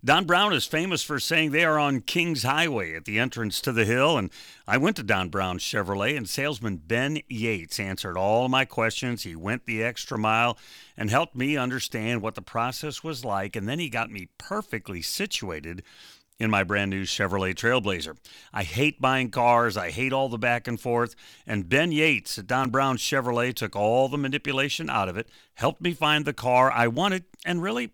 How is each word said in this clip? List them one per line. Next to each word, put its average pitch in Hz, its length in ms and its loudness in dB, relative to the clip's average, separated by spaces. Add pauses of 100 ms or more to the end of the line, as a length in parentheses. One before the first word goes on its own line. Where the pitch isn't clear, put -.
Don 156 200 4
Brown 180 280 4
is 131 140 0
famous 165 380 -2
for 143 160 -4
saying 156 320 2
they 160 120 4
are 156 140 4
on 143 220 2
Kings 165 420 -2
Highway 127 540 0
at 80 80 -10
the 107 160 0
entrance 117 400 -2
to - 100 -2
the 113 140 4
hill, 131 340 4
and 95 100 -2 (380)
I 104 100 2
went 165 200 4
to 135 80 -8
Don 98 240 2
Brown 92 300 -2
Chevrolet, 101 580 0
and 117 120 -6
salesman 120 500 -4
Ben 123 500 -2
Yates 107 500 -4
answered 95 380 -4
all 107 320 2
my 131 160 2
questions. 117 580 -2
He 85 140 -10
went 101 300 -6
the 110 180 -2
extra 120 340 -6
mile 113 400 2 (380)
and 110 140 -4
helped 143 260 0
me 139 200 0
understand 120 640 -4
what 107 140 -6
the 101 80 -12
process 127 600 -6
was 143 200 -8
like, 101 300 -4
and 101 140 -4
then 139 100 -4
he 170 100 -4
got 117 220 -4
me 95 260 -12
perfectly 107 640 -8
situated 90 840 -6 (560)
in 110 100 2
my 101 120 4
brand 101 280 0
new 95 140 -2
Chevrolet 95 500 0
Trailblazer. 95 640 0 (340)
I 104 120 -4
hate 113 360 0
buying 131 300 2
cars. 120 480 4
I 90 140 -4
hate 127 200 -2
all 135 200 0
the 117 80 -6
back 120 280 0
and 117 140 -4
forth. 117 340 0 (320)
And 101 220 -2
Ben 151 240 4
Yates 151 460 2
at 98 80 -12
Don 127 240 0
Brown 131 260 2
Chevrolet 123 560 0
took - 240 -6
all 113 320 4
the 135 80 -4
manipulation 139 720 -2
out 104 220 0
of 87 80 -6
it, - 100 -8 (240)
helped - 300 -2
me 175 100 0
find 151 320 2
the 143 80 -2
car 127 400 4
I 117 160 4
wanted, 175 360 0 (200)
and 170 180 0
really 226 320 -4